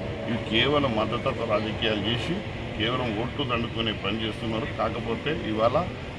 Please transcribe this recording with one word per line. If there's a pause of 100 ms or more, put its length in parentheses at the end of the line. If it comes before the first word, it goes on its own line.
(300)
ఇవి (120)
కేవలం
మద్దతు (220)
రాజకీయాలు
చేసి (420)
కేవలం (120)
ఓట్లు
దండుకునే (100)
పని
చేస్తున్నారు. (100)
కాకపోతే (180)
ఇవాళ (420)